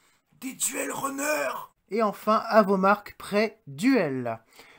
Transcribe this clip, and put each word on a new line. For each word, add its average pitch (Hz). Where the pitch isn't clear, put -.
Des 254
duel 277
runners. 277
Et 220
enfin, 214
à 220
vos 190
marques, 196
prêt, 208
duel. 139